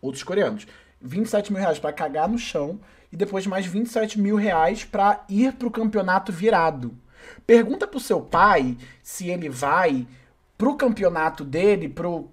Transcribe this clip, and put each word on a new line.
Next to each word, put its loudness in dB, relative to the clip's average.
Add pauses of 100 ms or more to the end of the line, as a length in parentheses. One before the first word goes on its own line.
outros -8
coreanos. -2 (360)
Vinte -4
e -8
sete -2
mil -2
reais 0
pra -4
cagar -2
no 0
chão, -4 (320)
e -14
depois -2
mais -2
vinte -4
e -8
sete -2
mil 2
reais 2
pra 0
ir 0
pro -6
campeonato 0
virado. 0 (520)
Pergunta 6
pro -8
seu -2
pai 4 (260)
se -10
ele -6
vai 0 (500)
pro 2
campeonato 0
dele, 0
pro, -6